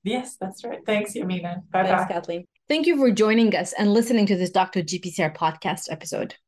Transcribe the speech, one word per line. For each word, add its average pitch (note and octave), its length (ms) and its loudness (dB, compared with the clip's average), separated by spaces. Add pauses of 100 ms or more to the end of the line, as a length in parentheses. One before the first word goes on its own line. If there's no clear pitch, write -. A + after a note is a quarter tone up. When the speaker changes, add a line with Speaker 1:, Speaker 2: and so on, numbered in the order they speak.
Speaker 1:
Yes, B3 340 -6
that's - 260 -10
right. - 220 -10
Thanks, G#3 300 -2
Yamina. F3 560 -6
Bye-bye. F#3 180 2
Speaker 2:
Thanks, F#3 240 0
Kathleen. E3+ 320 -6 (240)
Thank D#4 180 2
you E4 120 4
for C4 120 6
joining G#3+ 460 4
us F3 160 -4
and G#3 220 2
listening A3+ 320 4
to G3 100 2
this F3+ 140 0
Doctor F#3 320 0
G F3 160 -4
P F3+ 120 -8
C F3 120 -4
R D#3 100 0
podcast - 580 -4
episode. - 440 -8 (120)